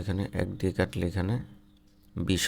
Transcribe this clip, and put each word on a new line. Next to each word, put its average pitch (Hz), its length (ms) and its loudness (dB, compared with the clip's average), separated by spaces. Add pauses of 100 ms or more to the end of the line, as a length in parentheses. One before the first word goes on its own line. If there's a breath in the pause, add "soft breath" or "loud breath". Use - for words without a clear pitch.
এখানে 95 220 0 (180)
এক 92 60 2 (120)
দিয়ে 95 180 2
কাটলে 92 340 2
এখানে 95 240 0 (800)
বিশ 87 320 2